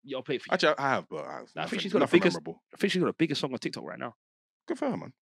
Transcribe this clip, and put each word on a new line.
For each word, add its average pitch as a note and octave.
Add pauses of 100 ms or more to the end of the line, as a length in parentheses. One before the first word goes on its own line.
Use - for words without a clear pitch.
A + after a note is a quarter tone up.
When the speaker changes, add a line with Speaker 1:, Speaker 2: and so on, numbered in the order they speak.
(160)
Speaker 1:
I'll C3
play C3+
it G#2+
for -
you. -
Speaker 2:
Actually, D#3+
I C#3
have, G#2
but -
I, C3+
Speaker 1:
Nah, D3+
I -
think -
Speaker 2:
nothing, D#3+
Speaker 1:
she's F#3+
got G#3
the C#3+
Speaker 2:
nothing E3+
Speaker 1:
biggest, -
Speaker 2:
memorable. - (120)
Speaker 1:
I -
think G3+
she's F#3
got D3
the F#2+
biggest D3
song C3+
on B2
TikTok -
right D#2
now. B2+ (520)
Speaker 2:
Good E4
for C#4+
her, F#3
man. C#3+ (120)